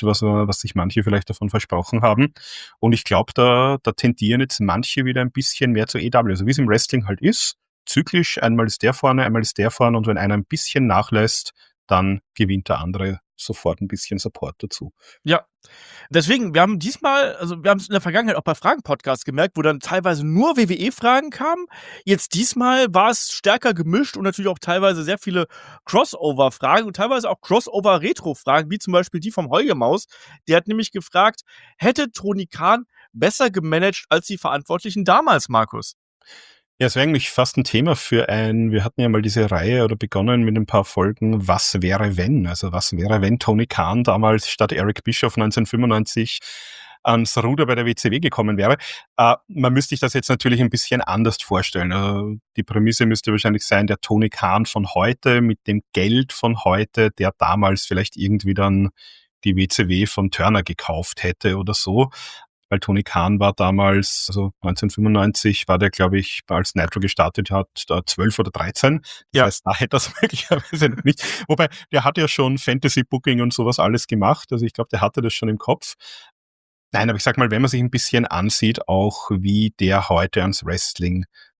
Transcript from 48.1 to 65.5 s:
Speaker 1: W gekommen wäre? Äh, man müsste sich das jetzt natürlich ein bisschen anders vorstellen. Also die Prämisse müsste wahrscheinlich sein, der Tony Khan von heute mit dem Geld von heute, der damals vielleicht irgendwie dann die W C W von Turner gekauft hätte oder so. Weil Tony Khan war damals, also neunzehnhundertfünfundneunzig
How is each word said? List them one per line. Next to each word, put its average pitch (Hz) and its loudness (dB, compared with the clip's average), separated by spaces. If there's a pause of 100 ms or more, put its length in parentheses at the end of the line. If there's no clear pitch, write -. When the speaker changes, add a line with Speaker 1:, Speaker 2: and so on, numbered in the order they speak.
Speaker 1:
W 127 0
gekommen 110 0
wäre? 113 4 (400)
Äh, 120 6 (120)
man 135 0
müsste 135 0
sich - -4
das 131 0
jetzt 127 -2
natürlich 123 2
ein 123 4
bisschen 123 -2
anders 110 0
vorstellen. 92 -2
Also 101 -2 (240)
die 110 0
Prämisse 110 2
müsste 110 0
wahrscheinlich 107 0
sein, 104 2
der 104 -2
Tony 107 2
Khan 101 0
von 101 -2
heute 120 2
mit 113 0
dem 104 0 (140)
Geld 113 0
von 117 -2
heute, 104 2
der 98 -2
damals 98 0
vielleicht 95 -2
irgendwie 98 0
dann 98 2 (540)
die 98 2
W 95 2
C 95 0
W 90 2
von 98 0
Turner 101 2
gekauft - -8
hätte 92 -2
oder 98 -4
so. 107 0 (580)
Weil 101 0
Tony 101 0
Khan 90 0
war 101 4
damals, 98 0
also 98 -4 (100)
neunzehnhundertfünfundneunzig 104 0